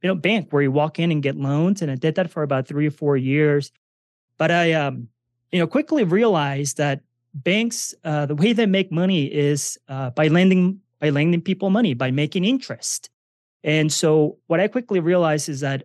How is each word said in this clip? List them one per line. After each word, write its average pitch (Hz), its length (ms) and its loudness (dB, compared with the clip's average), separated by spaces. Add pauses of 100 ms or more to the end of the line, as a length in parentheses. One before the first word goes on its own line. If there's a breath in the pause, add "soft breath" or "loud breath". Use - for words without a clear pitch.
you 180 60 -4
know, 190 80 0
bank 180 380 -2
where 143 80 2
you 139 100 2
walk 147 260 -2
in 170 140 0
and 151 100 0
get 135 140 -4
loans. 151 460 0
And 151 100 -4
I 135 40 -4
did 156 200 -2
that 185 160 -2
for 165 100 -6
about 135 260 -2
three 147 200 -2
or 147 40 -2
four 143 260 0
years. 143 540 0 (680)
But 160 120 0
I, 170 240 2
um, 131 360 -4 (420)
you 180 80 0
know, - 80 2
quickly 294 360 0
realized 156 720 0
that 143 240 -2 (320)
banks, 208 600 -2 (100)
uh, 151 220 -2
the 143 100 -4
way 196 180 2
they 220 120 2
make 190 260 0
money 170 340 0
is, 143 520 -2 (100)
uh, 135 240 -8
by 156 180 2
lending, 185 500 4 (200)
by 151 100 0
lending 160 320 2
people 190 280 -2
money, 196 240 2
by 131 160 -2
making 151 360 -2
interest. - 640 -4 (540)
And 156 280 0
so 156 460 2 (100)
what 170 120 0
I 202 80 2
quickly 214 320 -2
realized 160 500 0
is 139 100 -8
that 135 260 -4